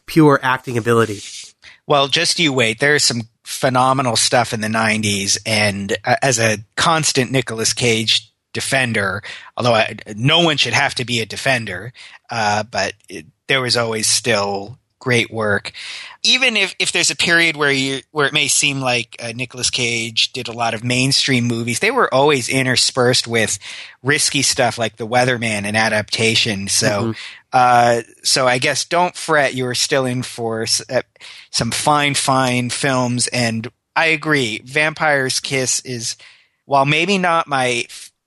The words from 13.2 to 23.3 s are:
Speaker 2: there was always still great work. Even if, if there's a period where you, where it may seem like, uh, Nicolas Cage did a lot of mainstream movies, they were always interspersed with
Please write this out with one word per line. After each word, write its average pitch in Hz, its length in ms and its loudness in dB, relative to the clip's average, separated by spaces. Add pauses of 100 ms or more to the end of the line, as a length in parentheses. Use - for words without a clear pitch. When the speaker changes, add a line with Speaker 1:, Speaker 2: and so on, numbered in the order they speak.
Speaker 2:
there 135 140 0
was 120 140 -2
always 113 320 -2
still 101 720 -2 (220)
great 117 320 0
work. 107 420 -2 (500)
Even 247 320 2
if, 196 220 0
if 180 140 -2
there's 170 180 0
a 156 60 -4
period 170 420 2
where 147 140 2
you, 135 300 -2 (100)
where 147 160 0
it 131 60 -4
may 147 140 0
seem 139 320 0
like, 123 400 -4
uh, 117 160 -8
Nicolas 127 360 -6
Cage 117 600 -2
did 123 160 -8
a 120 60 -10
lot 117 220 -2
of 110 80 -8
mainstream 127 600 2
movies, 120 340 -2
they 202 120 2
were 240 220 0
always 135 340 4
interspersed 127 800 2
with 113 300 0 (460)